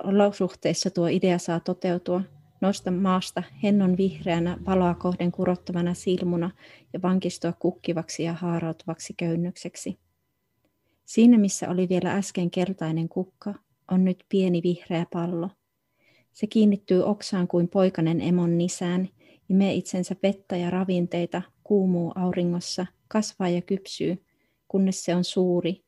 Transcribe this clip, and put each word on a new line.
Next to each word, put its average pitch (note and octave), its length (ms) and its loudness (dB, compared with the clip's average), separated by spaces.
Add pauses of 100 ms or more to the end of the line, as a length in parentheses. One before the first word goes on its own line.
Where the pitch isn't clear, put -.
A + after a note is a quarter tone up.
olosuhteissa G3 840 2
tuo E3+ 160 0
idea F3+ 320 2
saa E3+ 220 -2
toteutua, F3+ 640 -4 (380)
nousta G3 300 -2
maasta F#3 520 0 (200)
hennon G3 340 4
vihreänä, F3 720 0
valoa F3+ 280 4
kohden F3+ 380 -2
kurottavana F3 600 -2
silmuna F3+ 560 -2 (420)
ja F#3 100 -8
vankistua F3+ 500 -2
kukkivaksi - 680 -4
ja E3 100 -2
haarautuvaksi E3+ 840 -6
köynnökseksi. F3 800 -6 (1080)
Siinä, A#3 340 8
missä G3+ 320 0
oli F3+ 180 0
vielä F3+ 240 0
äsken F#3 380 -2
keltainen E3 580 -2
kukka, - 460 -8 (360)
on F#3 140 4
nyt F#3 240 -2
pieni F#3 340 2
vihreä F3 500 -2
pallo. F3 380 -4 (840)
Se - 140 -6
kiinnittyy G3+ 560 2
oksaan G3 460 -2
kuin F3 200 2
poikanen F3 520 2
emon E3+ 380 2
nisään, F3+ 500 -2 (400)
imee F#3+ 260 4
itsensä F3+ 480 -4
vettä G3 340 -2
ja F3 140 -2
ravinteita, F3 720 -2 (220)
kuumuu F#3 500 2
auringossa, F3+ 720 -2 (220)
kasvaa G#3 400 -4
ja F3 140 0
kypsyy, - 600 -6 (440)
kunnes F#3+ 360 0
se E3+ 100 0
on F3+ 100 2
suuri, F3+ 640 0